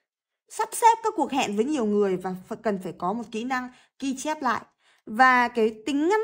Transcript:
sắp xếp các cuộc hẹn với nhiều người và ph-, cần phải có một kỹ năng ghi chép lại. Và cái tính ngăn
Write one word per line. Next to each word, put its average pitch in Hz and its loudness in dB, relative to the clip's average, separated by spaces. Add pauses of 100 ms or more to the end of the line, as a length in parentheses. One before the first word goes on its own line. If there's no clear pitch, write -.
(480)
sắp 453 -6
xếp 453 4
các 427 -2
cuộc 262 -2
hẹn 220 0
với 214 2
nhiều 269 -2
người 202 2
và 185 -6 (140)
ph-, 220 -10
cần 202 -2
phải 165 -10
có 180 -2
một 233 -8
kỹ 220 -6
năng 254 -6 (260)
ghi 269 -4
chép 302 -6
lại. 240 -2 (420)
Và 247 4
cái 226 0
tính 302 0
ngăn 427 2